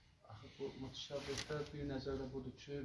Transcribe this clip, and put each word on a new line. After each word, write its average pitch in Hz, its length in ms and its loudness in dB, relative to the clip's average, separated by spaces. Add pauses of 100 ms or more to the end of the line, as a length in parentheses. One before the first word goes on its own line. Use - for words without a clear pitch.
(220)
Axı - 320 -10
bu 139 200 0
mütəşabihdə 139 880 0
bir 143 220 0
nəzərdə 135 400 4
budur 127 300 -2
ki, 143 280 -2